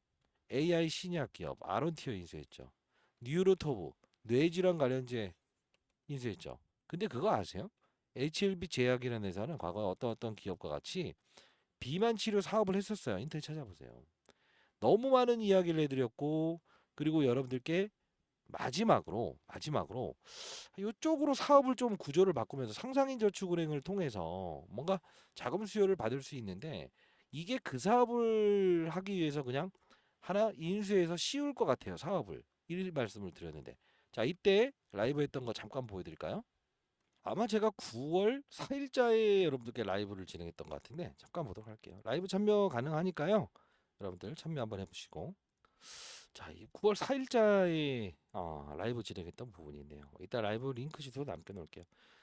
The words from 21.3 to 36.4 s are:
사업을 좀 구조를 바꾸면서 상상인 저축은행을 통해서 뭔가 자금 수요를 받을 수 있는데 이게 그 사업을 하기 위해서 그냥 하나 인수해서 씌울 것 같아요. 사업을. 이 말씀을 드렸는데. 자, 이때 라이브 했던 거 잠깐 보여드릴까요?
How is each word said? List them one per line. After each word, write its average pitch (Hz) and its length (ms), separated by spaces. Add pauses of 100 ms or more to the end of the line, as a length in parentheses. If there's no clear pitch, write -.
사업을 262 420
좀 233 200
구조를 175 380
바꾸면서 120 380
상상인 269 460
저축은행을 175 640
통해서 95 880
뭔가 143 320 (340)
자금 170 300
수요를 196 320
받을 123 260
수 143 140
있는데 101 540 (420)
이게 175 260
그 - 200
사업을 208 1120
하기 190 280
위해서 151 240
그냥 135 280 (500)
하나 202 340
인수해서 185 640
씌울 285 380
것 247 100
같아요. 117 320
사업을. 131 460 (260)
이 185 260
말씀을 107 380
드렸는데. 76 440 (360)
자, 113 120
이때 196 460 (220)
라이브 123 300
했던 139 220
거 117 80
잠깐 127 340
보여드릴까요? 90 580 (800)